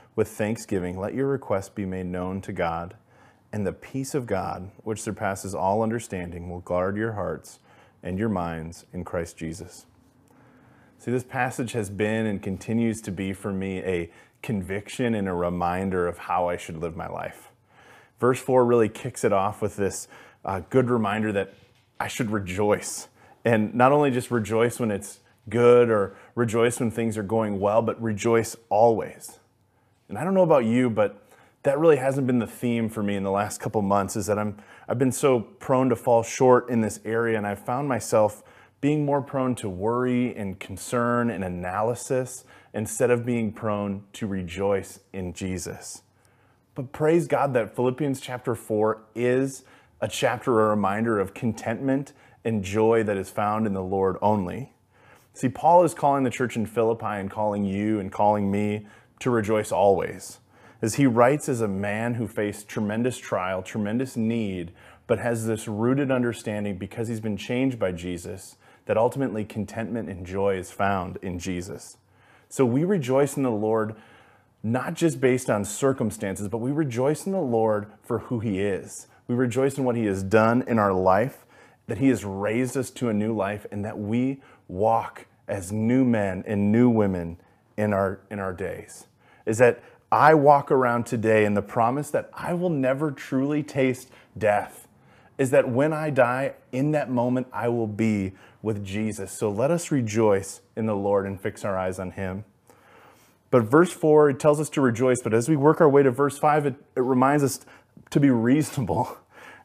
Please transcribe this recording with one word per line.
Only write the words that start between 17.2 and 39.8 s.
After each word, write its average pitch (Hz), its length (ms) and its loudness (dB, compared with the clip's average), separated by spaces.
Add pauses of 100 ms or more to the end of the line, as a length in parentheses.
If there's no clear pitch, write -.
Verse 123 220 2
four 127 240 4
really 117 240 4
kicks - 340 -8
it 110 80 2
off 101 300 0
with 104 160 -4
this, 98 320 -4 (340)
uh, 95 160 -6 (100)
good 127 200 2
reminder 107 420 0
that 98 220 -4 (480)
I 104 80 -6
should 107 220 -4
rejoice. 98 760 -2 (380)
And 110 280 2
not 127 200 6
only 147 180 4
just 123 180 -4
rejoice 113 480 0
when 113 140 -2
it's - 300 -8 (280)
good 120 400 6
or 101 240 2 (220)
rejoice 117 420 2
when 117 140 -2
things 113 260 -4
are 107 60 -4
going 104 340 0
well, 104 240 4
but 110 200 -4
rejoice 113 560 0 (100)
always. 110 720 0 (680)
And 101 80 -10
I 147 80 -4
don't 190 80 0
know 185 100 6
about 151 220 6
you, 120 240 4
but 104 360 0 (380)
that 139 160 2
really 160 160 6
hasn't 135 320 0
been 123 120 2
the 107 60 0
theme 117 440 -2
for 110 120 -6
me 101 140 -2
in 98 80 -4
the 98 80 -2
last 101 300 -2
couple 110 200 -2
months, 98 360 2
is 98 80 -4
that 101 120 0
I'm, 107 200 -4 (320)
I've 120 100 -2
been 127 140 2
so 131 260 4
prone 131 480 0
to 120 80 2
fall 117 260 2
short 123 480 4
in 117 120 0
this 104 240 -2
area, 113 320 0
and 104 100 -2
I've 101 160 -6
found 135 240 -4
myself 107 560 2 (380)
being 147 240 2
more 143 160 0
prone 127 340 -2
to 110 140 -8
worry 120 680 0